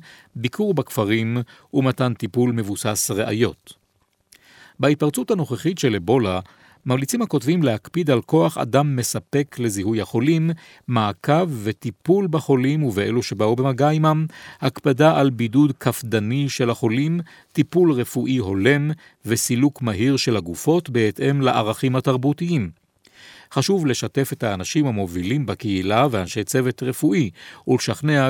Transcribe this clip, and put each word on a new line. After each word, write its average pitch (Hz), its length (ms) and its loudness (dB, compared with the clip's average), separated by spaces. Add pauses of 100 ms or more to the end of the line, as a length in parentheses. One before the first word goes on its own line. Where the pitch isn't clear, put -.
(360)
ביקור 185 380 -2
בכפרים 113 640 0 (360)
ומתן 131 400 0
טיפול 123 380 -2
מבוסס 107 600 -4
ראיות. 110 640 -2 (1040)
בהתפרצות 147 520 2
הנוכחית 165 460 -2
של 120 180 2
אבולה, 98 440 2 (480)
ממליצים 135 340 -2
הכותבים 160 420 0
להקפיד 143 480 0
על 120 100 4
כוח 160 360 0
אדם 135 380 0
מספק 139 640 -4
לזיהוי 107 420 -2
החולים, 160 480 2 (380)
מעקב 127 640 2 (140)
וטיפול 160 640 0
בחולים 147 560 0
ובאלו 107 400 0
שבאו 107 320 0
במגע 135 340 0
עמם, 156 360 2 (360)
הקפדה 147 580 2
על 139 100 4
בידוד 123 480 2
קפדני 117 720 -2
של 123 200 -2
החולים, 139 500 0 (340)
טיפול 170 380 2
רפואי 123 460 -2
הולם 123 540 2 (340)
וסילוק 120 560 0
מהיר 120 360 0
של 120 200 0
הגופות 101 520 -2
בהתאם 123 520 0
לערכים 123 540 0
התרבותיים. 135 760 -2 (840)
חשוב 170 320 0
לשתף 131 480 -2
את - 100 -8
האנשים 110 440 -2
המובילים 101 580 -2
בקהילה 101 680 0
ואנשי 101 320 -4
צוות 127 400 -2
רפואי, 143 460 0 (380)
ולשכנע 135 640 0